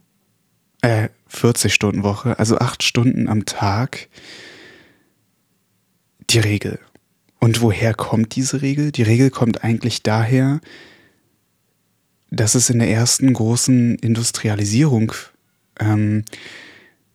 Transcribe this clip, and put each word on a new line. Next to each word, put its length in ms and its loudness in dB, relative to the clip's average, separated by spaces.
äh, 260 0
vierzig-Stunden-Woche, 1120 0
also 220 2
acht 240 -4
Stunden 440 0
am 180 -2
Tag 640 -4
die 80 2
Regel. 400 -2
Und 220 2
woher 340 2
kommt 400 -2
diese 260 -4
Regel? 300 -2
Die 100 -2
Regel 300 4
kommt 320 0
eigentlich 400 -2
daher, 580 0
dass 220 0
es 160 2
in 80 2
der 100 2
ersten 420 2
großen 680 2
Industrialisierung, 1120 0
ähm, 460 0